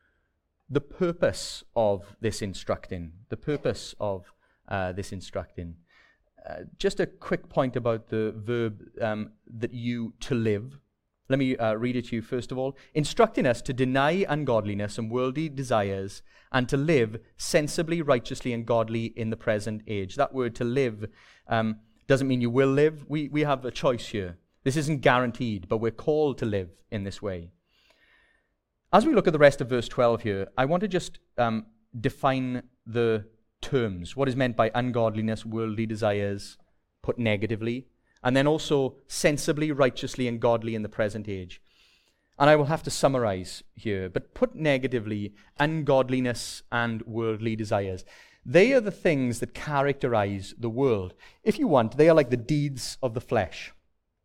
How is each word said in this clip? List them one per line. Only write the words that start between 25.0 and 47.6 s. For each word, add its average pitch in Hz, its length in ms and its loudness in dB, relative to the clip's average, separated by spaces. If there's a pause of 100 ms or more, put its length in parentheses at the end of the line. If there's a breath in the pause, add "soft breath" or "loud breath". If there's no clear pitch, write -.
guaranteed, 120 640 0
but 117 100 -2
we're 110 140 0
called 151 480 0
to 127 60 -2
live 98 260 -2 (180)
in 104 140 -6
this 98 180 -8
way. 92 300 -8 (1400 soft breath)
As 214 140 6
we 311 80 2
look 185 100 4
at 175 80 4
the 151 60 0
rest 143 200 8
of 127 100 -4
verse 120 180 0
twelve 117 340 2
here, 98 340 -2
I 127 100 2
want 175 160 0
to 214 60 -2
just, 180 300 -4 (200)
um, 113 280 0 (340)
define 127 720 -2 (160)
the 110 420 0 (320)
terms. 98 560 -2
What 135 120 0
is 123 80 0
meant 123 200 0
by 113 200 4
ungodliness, 113 680 0
worldly 113 420 -4
desires, 104 680 -2 (440)
put - 160 -2
negatively, 113 720 -2 (360)
and 131 140 4
then 139 80 6
also 147 520 2 (100)
sensibly, 151 640 0
righteously, 131 560 0
and 117 120 -2
godly 113 360 2
in 107 80 -4
the 104 60 -6
present 107 380 -4
age. 92 340 -10 (760 soft breath)
And 143 120 6
I 156 60 10
will 151 100 4
have 156 180 -2
to 135 80 -6
summarize 113 720 0 (100)
here, 95 360 -4
but - 240 -6
put 247 200 0
negatively, 123 800 0 (260 soft breath)
ungodliness 131 1000 0 (100)
and 117 300 -2
worldly 113 540 -2
desires. 101 500 -2 (400 loud breath)